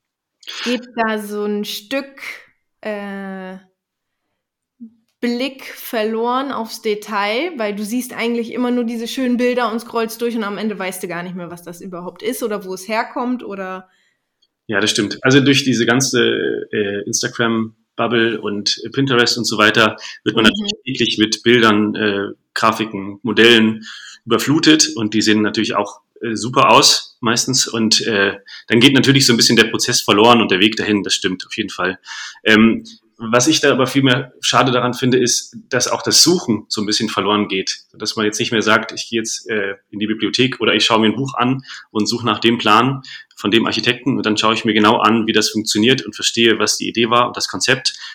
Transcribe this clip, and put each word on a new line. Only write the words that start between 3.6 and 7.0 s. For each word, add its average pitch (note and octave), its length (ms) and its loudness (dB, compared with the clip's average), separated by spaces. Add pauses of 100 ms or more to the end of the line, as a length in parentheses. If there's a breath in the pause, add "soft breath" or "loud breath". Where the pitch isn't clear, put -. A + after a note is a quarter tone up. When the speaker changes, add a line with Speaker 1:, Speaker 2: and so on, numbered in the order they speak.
Speaker 1:
Blick B3 460 -4
verloren A#3+ 840 -4
aufs A3 300 -8
Detail? G#3+ 760 -2